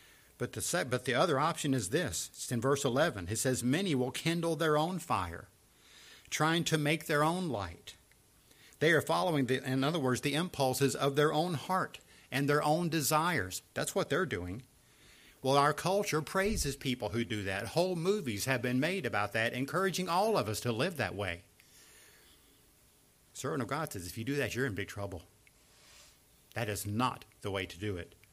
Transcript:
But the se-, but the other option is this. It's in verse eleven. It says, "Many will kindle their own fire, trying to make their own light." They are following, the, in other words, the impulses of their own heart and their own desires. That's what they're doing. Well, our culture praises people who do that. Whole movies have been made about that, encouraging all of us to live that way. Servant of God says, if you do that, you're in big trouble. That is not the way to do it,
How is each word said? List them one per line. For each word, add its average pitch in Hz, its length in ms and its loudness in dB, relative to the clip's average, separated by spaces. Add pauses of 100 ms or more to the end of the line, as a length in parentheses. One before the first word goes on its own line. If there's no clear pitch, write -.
(380)
But 123 160 -4
the 110 80 -6
se-, 170 260 0
but 123 160 0
the 123 100 0
other 151 240 4
option 156 360 0
is 101 160 -2
this. 139 420 -2
It's - 180 -10
in 120 120 -2
verse 139 240 2
eleven. 120 440 0
It 113 60 -2
says, 123 260 0
"Many 156 320 2
will 127 180 0
kindle 165 440 0
their 156 220 2
own 175 200 0
fire, 87 500 -4 (840)
trying 160 340 2
to 160 140 2
make 151 300 0
their 151 140 4
own 170 280 2
light." 95 440 -6 (840)
They 165 140 4
are 151 100 6
following, 165 420 2
the, 127 260 0
in 131 140 2
other 165 140 0
words, 127 240 0
the 143 100 0
impulses 139 640 2
of 139 200 0
their 151 160 4
own 160 240 0
heart 180 440 -2 (340)
and 139 160 0
their 147 140 4
own 165 260 2
desires. 151 720 0 (140)
That's 139 200 -2
what 190 140 0
they're 170 160 2
doing. 101 380 -6 (800)
Well, 135 140 4
our 143 160 6
culture 185 480 0
praises 190 560 0
people 120 320 -2
who 117 160 0
do 107 200 -4
that. 98 240 -4
Whole 180 280 0
movies 160 480 0
have 131 160 0
been 123 180 0
made 160 280 0
about 104 260 0
that, 117 220 0
encouraging 165 520 -2
all 196 300 2
of 123 140 0
us 104 100 -4
to 123 100 -2
live 143 280 -2
that 95 160 -2
way. 92 260 -4 (1900)
Servant 143 300 -4
of 110 60 -4
God 151 220 -4
says, 90 160 -8
if 90 120 -10
you 110 60 -4
do 139 100 -2
that, 131 200 -2
you're 131 120 0
in 107 80 -2
big 98 140 -6
trouble. 98 340 -8 (1300)
That 113 160 -4
is 101 160 -4
not 110 400 -2 (160)
the 104 100 -6
way 95 140 -2
to 87 140 -12
do 101 180 -4
it, 87 180 -12 (180)